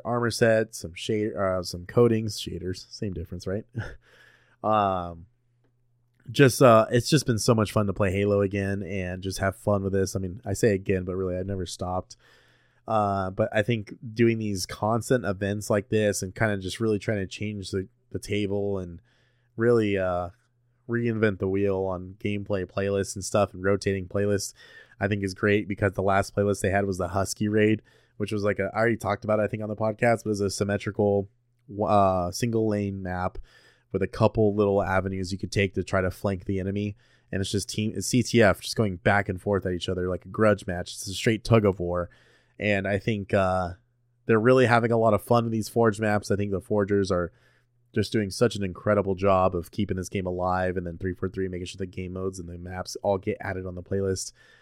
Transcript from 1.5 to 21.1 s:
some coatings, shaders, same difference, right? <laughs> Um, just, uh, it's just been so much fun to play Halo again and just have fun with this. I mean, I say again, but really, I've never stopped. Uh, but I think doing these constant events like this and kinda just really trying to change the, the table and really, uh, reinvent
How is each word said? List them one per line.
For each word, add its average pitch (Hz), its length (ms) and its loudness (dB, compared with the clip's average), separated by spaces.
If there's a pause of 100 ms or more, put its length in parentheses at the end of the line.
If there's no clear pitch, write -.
some 87 220 -10
coatings, 113 540 2
shaders, 90 500 -8
same 104 220 -8
difference, 87 340 -10
right? 98 200 -6 (100)
<laughs> - 0 - (880)
Um, 95 640 0 (1040)
just, 127 320 6
uh, 113 300 10
it's 113 180 2
just 151 160 4
been 113 140 0
so 120 160 4
much 107 160 2
fun 107 160 2
to 95 60 -2
play 98 180 0
Halo 101 300 2
again 98 420 -2
and 92 400 -6
just 95 160 -6
have 98 160 -2
fun 101 260 0
with 95 100 -2
this. 95 240 0
I 98 40 -4
mean, 92 260 -8
I 98 80 -4
say 104 220 2
again, 95 280 -2
but 90 120 -6
really, 92 200 -2
I've 92 120 -6
never 95 180 -6
stopped. 92 500 -6 (720)
Uh, 101 440 0
but 104 200 0
I 107 120 2
think 113 320 -4 (180)
doing 113 240 4
these 104 300 -4
constant 113 580 0
events 101 460 -2
like 104 180 0
this 107 320 2
and 92 140 -8
kinda 107 220 0
just 92 220 -8
really 110 200 0
trying 110 180 -4
to 95 80 -4
change 104 460 -10
the, 98 160 -4 (240)
the 95 80 -6
table 101 580 -2
and 87 240 -10 (560)
really, 113 400 4
uh, 90 320 -2 (580)
reinvent 113 520 0